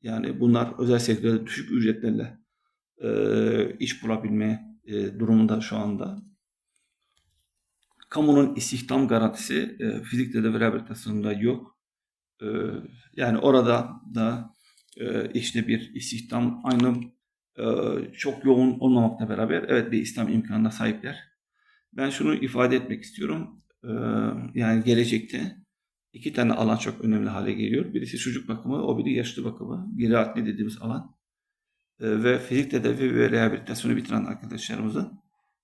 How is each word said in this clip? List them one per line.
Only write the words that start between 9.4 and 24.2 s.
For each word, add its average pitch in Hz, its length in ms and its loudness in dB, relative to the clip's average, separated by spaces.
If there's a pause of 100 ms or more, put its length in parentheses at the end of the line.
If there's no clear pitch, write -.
e, 110 220 -4
fizik 123 300 -2
tedavi 113 280 0
rehabilitasyonunda 107 720 -2
yok. 110 460 -2 (640)
E, 107 40 -8 (680)
yani 117 220 0
orada 123 520 4 (240)
da, 113 360 -2 (460)
e, 110 340 -4
işte 120 380 -2
bir 113 260 -2
istihdam 120 680 -4
aynı 123 300 4 (640)
e, 113 60 -4 (480)
çok - 320 -6
yoğun 127 340 6
olmamakla 120 500 4
beraber 104 400 0
evet 117 240 2
bir 113 60 0
İslam - 300 -4
imkanına 110 420 0
sahipler. 110 480 -4 (720)
Ben 135 180 -4
şunu 147 240 0
ifade 127 420 2
etmek - 260 -4
istiyorum. - 600 -8 (220)
E, 120 60 -12 (640)